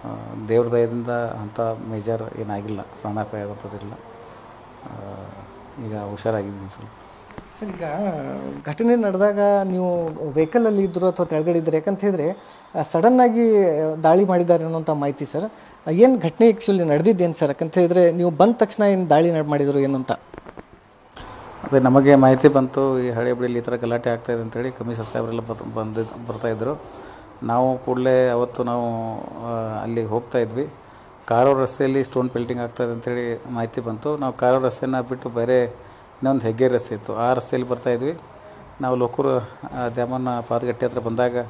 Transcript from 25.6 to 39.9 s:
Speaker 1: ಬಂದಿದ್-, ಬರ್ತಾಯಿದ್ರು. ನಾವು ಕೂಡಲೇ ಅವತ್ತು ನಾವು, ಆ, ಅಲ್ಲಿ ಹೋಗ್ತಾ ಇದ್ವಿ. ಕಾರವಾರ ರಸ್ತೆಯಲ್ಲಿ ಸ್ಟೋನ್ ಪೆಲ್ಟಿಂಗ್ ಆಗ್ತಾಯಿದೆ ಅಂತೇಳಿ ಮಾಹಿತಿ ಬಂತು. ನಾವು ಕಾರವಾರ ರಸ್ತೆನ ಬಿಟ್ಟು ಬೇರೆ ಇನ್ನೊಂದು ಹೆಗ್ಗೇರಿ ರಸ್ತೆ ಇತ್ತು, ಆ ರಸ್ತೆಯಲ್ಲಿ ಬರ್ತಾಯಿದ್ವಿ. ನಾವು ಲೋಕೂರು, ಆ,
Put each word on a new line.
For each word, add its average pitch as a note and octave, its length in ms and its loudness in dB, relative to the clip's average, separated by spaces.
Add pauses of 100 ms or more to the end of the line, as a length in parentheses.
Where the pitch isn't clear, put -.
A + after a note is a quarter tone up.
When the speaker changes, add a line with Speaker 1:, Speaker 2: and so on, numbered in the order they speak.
Speaker 1:
ಬಂದಿದ್-, A2+ 540 -8
ಬರ್ತಾಯಿದ್ರು. A2+ 540 -6 (600)
ನಾವು B2+ 340 0
ಕೂಡಲೇ B2+ 520 2
ಅವತ್ತು B2 340 -2
ನಾವು, A#2 560 -4 (260)
ಆ, A2 360 -6
ಅಲ್ಲಿ A#2 220 -4
ಹೋಗ್ತಾ A#2 340 -4
ಇದ್ವಿ. A#2+ 320 -4 (560)
ಕಾರವಾರ C3 320 4
ರಸ್ತೆಯಲ್ಲಿ C3+ 460 0
ಸ್ಟೋನ್ B2+ 260 -2
ಪೆಲ್ಟಿಂಗ್ A#2+ 320 -4
ಆಗ್ತಾಯಿದೆ A#2 320 -4
ಅಂತೇಳಿ A#2+ 600 -6
ಮಾಹಿತಿ A#2 280 -4
ಬಂತು. A#2 360 -6
ನಾವು C3+ 160 -4
ಕಾರವಾರ B2+ 300 2
ರಸ್ತೆನ C3 380 -2
ಬಿಟ್ಟು B2 280 -8
ಬೇರೆ A#2+ 580 0 (300)
ಇನ್ನೊಂದು C3 280 0
ಹೆಗ್ಗೇರಿ A#2+ 280 2
ರಸ್ತೆ A#2 220 -2
ಇತ್ತು, G#2 200 -10
ಆ A#2 180 2
ರಸ್ತೆಯಲ್ಲಿ B2 360 -4
ಬರ್ತಾಯಿದ್ವಿ. B2+ 500 -2 (600)
ನಾವು B2+ 140 0
ಲೋಕೂರು, B2+ 440 0
ಆ, A#2+ 560 -10